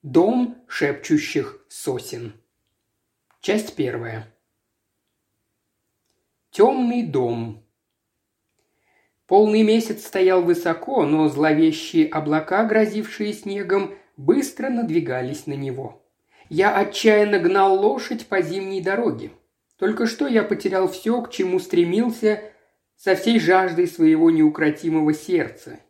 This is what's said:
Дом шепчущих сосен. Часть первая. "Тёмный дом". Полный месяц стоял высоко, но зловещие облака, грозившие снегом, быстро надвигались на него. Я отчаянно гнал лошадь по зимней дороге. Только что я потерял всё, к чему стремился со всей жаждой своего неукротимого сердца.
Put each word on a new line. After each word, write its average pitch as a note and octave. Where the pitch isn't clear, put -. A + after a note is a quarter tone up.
Дом G3+
шепчущих -
сосен. A#2+
Часть G#3+
первая. A#2
"Тёмный A#3+
дом". A#2+
Полный G#3+
месяц A3
стоял F#3
высоко, E3+
но D3+
зловещие D#3
облака, D#3
грозившие G#3+
снегом, G3
быстро C4
надвигались D3+
на C#3+
него. C3+
Я F#3
отчаянно G#3
гнал F#3+
лошадь A#3+
по F#3+
зимней F#3+
дороге. F#3+
Только A3
что C#4
я A3
потерял F#3
всё, A3+
к A3+
чему F#3
стремился G#3
со F#3+
всей A3+
жаждой F3
своего D#3+
неукротимого D#3
сердца. -